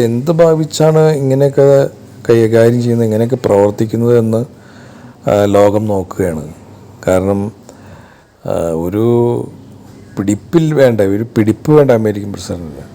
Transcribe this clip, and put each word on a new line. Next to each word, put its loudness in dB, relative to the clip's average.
എന്ത് -2
ഭാവിച്ചാണ് 2
ഇങ്ങനെയൊക്കെ 2
കൈകാര്യം 4
ചെയ്യുന്നത്, 0
ഇങ്ങനെയൊക്കെ -2
പ്രവർത്തിക്കുന്നത് 2
എന്ന്, 0
ആ, 2
ലോകം 2
നോക്കുകയാണ്. -6
കാരണം, -2
ആ, -4
ഒരു -2
പിടിപ്പിൽ -2
വേണ്ട, 2
ഒരു 0
പിടിപ്പ് 0
വേണ്ട 4
അമേരിക്കൻ -2
പ്രസിഡന്റിന്. -12